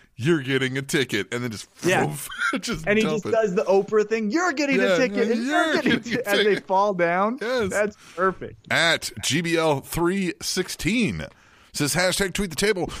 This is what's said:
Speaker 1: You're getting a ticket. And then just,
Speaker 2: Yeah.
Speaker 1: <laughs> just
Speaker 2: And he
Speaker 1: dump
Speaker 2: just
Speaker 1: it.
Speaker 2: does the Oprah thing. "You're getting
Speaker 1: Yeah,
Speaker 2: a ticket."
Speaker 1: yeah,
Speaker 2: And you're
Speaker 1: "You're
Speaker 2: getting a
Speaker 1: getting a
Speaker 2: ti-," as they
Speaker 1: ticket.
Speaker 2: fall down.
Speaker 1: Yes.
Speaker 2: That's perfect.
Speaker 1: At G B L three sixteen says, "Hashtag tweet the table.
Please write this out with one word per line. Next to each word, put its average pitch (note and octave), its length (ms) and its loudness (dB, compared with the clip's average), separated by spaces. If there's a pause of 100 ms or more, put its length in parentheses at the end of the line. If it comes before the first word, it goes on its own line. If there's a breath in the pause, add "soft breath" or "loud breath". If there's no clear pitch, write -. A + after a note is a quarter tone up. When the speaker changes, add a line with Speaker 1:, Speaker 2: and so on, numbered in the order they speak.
(160 soft breath)
Speaker 1:
You're D3+ 260 0
getting C3 380 0
a - 20 -2
ticket. B2+ 500 -2
And A#2+ 120 -4
then B2 80 -4
just, G2+ 160 -12 (180)
Speaker 2:
Yeah. D3+ 300 2 (200)
Speaker 1:
<laughs> - 240 -2
just E3 280 -6
Speaker 2:
And G#3 100 4
he A3 60 4
Speaker 1:
dump A3 140 0
Speaker 2:
just F#3+ 100 -6
Speaker 1:
it. G#3+ 40 -2
Speaker 2:
does A3 220 2
the G3+ 120 0
Oprah G3+ 440 2
thing. A3 220 -2
"You're E4+ 220 0
getting C#4 260 2
Speaker 1:
Yeah, G3 160 4
Speaker 2:
a - 20 4
ticket." A#3 300 2
Speaker 1:
yeah, A3+ 80 2
Speaker 2:
And A#3 100 -2
you're D4+ 200 2
Speaker 1:
"You're D#4 100 0
Speaker 2:
getting B3+ 160 2
a A#3 60 2
Speaker 1:
getting A#3 160 -8
a - 100 0
Speaker 2:
ti-," - 20 -12
as G#3 140 2
they G3+ 40 4 (120)
Speaker 1:
ticket. - 120 -4
Speaker 2:
fall G3 280 2
down. F3+ 440 0
Speaker 1:
Yes. A3+ 300 -2
Speaker 2:
That's G3+ 280 -2 (180)
perfect. F3 560 -4
Speaker 1:
At D#3 400 2 (120)
G D3+ 180 0
B E3 160 0
L D#3 220 2
three F3 600 0
sixteen F3 840 -2 (440 soft breath)
says, C#3+ 220 -2
"Hashtag F#3 400 0
tweet G3+ 160 -4
the E3 60 -12
table. G3 460 0